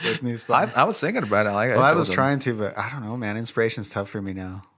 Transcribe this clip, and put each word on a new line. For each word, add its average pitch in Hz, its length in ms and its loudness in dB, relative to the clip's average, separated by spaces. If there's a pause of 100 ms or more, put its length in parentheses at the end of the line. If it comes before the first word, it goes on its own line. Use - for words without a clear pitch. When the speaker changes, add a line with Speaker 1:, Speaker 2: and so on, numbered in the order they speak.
Speaker 1:
With 110 180 -2
new 120 120 -2
Speaker 2:
I, - 20 -6
Speaker 1:
songs. 123 400 0
Speaker 2:
I 127 60 6
was 208 160 0
thinking 202 240 -2
about 104 240 2
it. 101 60 0
Like, 107 180 2
I 120 60 2
Speaker 1:
Well, 123 80 6
I 143 60 8
Speaker 2:
told 170 100 4
Speaker 1:
was 160 80 2
Speaker 2:
him. 92 60 -2
Speaker 1:
trying 139 260 2
to, 123 140 -2
but 107 220 -4
I 104 140 -4
don't 131 140 -8
know, 113 120 -6
man. 107 200 -4
Inspiration's 113 520 -2
tough 101 220 -4
for 107 100 -6
me 95 120 -6
now. 95 300 -10 (160)